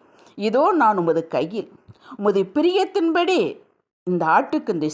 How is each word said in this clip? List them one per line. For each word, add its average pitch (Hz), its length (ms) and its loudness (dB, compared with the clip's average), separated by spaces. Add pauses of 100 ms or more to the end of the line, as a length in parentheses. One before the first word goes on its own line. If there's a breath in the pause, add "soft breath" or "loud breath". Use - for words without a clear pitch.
(340 soft breath)
இதோ 247 380 0
நான் 226 240 2
உமது 165 320 0
கையில், 170 420 -6 (460 loud breath)
உமது 202 260 0 (120)
பிரியத்தின்படி 349 1040 0 (460)
இந்த 180 220 -2
ஆட்டுக்கு, 247 460 0
இந்த 156 220 -2